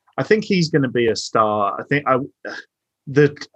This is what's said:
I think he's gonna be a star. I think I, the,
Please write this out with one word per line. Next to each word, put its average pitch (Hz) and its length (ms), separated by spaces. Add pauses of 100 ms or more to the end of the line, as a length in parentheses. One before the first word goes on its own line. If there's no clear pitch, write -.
(160)
I 143 80
think 214 200
he's 175 260
gonna 139 200
be 120 160
a 110 80
star. 107 640
I - 40
think 143 240
I, 131 100 (880)
the, 143 300 (200)